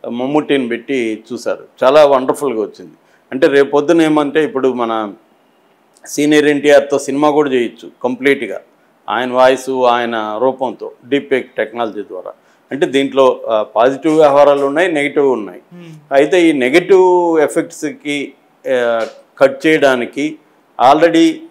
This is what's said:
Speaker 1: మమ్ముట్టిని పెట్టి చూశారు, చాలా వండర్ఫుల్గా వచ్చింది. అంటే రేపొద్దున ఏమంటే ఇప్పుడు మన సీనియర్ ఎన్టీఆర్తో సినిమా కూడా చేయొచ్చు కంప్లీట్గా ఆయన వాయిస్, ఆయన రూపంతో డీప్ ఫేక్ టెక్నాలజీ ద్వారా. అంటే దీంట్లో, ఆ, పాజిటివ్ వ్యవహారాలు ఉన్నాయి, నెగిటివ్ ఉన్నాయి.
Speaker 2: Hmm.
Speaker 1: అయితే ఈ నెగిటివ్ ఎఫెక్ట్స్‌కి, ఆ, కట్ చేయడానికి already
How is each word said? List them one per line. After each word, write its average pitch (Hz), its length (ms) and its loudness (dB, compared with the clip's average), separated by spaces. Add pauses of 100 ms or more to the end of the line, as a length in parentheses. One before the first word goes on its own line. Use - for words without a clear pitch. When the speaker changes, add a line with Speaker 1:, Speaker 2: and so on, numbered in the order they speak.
Speaker 1:
మమ్ముట్టిని 131 580 -2
పెట్టి 117 560 -6 (100)
చూశారు, 110 300 -8 (200)
చాలా 143 220 6
వండర్ఫుల్గా 139 560 0
వచ్చింది. 92 300 -10 (400)
అంటే 135 160 0
రేపొద్దున 143 540 2
ఏమంటే 151 420 0
ఇప్పుడు 131 300 -2
మన 113 400 -6 (920)
సీనియర్ 147 420 0
ఎన్టీఆర్తో 143 520 2
సినిమా 139 300 -2
కూడా 147 200 0
చేయొచ్చు 120 420 -4 (120)
కంప్లీట్గా 127 560 -2 (500)
ఆయన 123 240 -4
వాయిస్, 131 360 2
ఆయన 117 720 -2
రూపంతో 127 500 -4 (180)
డీప్ 143 200 -2
ఫేక్ 127 280 -2
టెక్నాలజీ 110 440 -6
ద్వారా. 95 300 -14 (400)
అంటే 139 140 -2
దీంట్లో, 135 540 0 (100)
ఆ, 110 140 0
పాజిటివ్ 139 540 0
వ్యవహారాలు 143 480 4
ఉన్నాయి, 160 260 -2
నెగిటివ్ 143 400 0
ఉన్నాయి. 101 280 -6
Speaker 2:
Hmm. 175 360 -20 (160)
Speaker 1:
అయితే 151 380 2
ఈ - 20 4
నెగిటివ్ 175 880 2
ఎఫెక్ట్స్‌కి, 143 920 -6 (400)
ఆ, 117 320 -2 (320)
కట్ 135 300 0
చేయడానికి 143 680 0 (560)
already 160 420 4 (180)